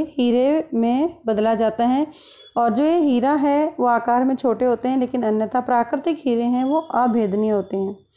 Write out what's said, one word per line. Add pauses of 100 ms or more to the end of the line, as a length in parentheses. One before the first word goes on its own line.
हीरे
में (100)
बदला
जाता
है। (500)
और
जो
ये
हीरा
है,
वो
आकार
में
छोटे
होते
हैं,
लेकिन
अन्यथा
प्राकृतिक
हीरे
हैं,
वो
अभेदनीय
होते
हैं। (200)